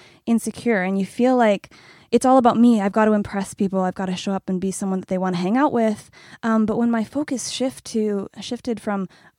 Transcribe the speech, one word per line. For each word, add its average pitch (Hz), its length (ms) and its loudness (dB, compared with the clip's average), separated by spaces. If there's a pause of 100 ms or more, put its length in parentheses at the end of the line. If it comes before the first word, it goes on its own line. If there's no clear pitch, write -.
(240)
insecure 226 580 0
and 190 160 -2
you 190 60 0
feel 247 320 2
like 214 340 2 (400)
it's 240 140 0
all 262 140 6
about 233 180 4
me. 233 240 6
I've 196 120 0
got 214 140 4
to 214 60 4
impress 202 420 -4
people. 190 260 -2
I've 185 160 -2
got 190 100 -6
to 185 80 -4
show 196 180 -6
up 190 160 -6
and 185 120 -2
be 190 100 -2
someone 190 300 -4
that - 80 -12
they 185 100 -2
wanna 185 180 -2
hang 180 200 0
out 285 160 2
with. 220 400 -2 (320)
Um, 220 200 2
but 208 140 -2
when 233 100 2
my 226 140 0
focus 269 460 -6
shift - 380 -6
to, 214 420 -2 (120)
shifted 240 380 -6
from, 196 300 -4 (300)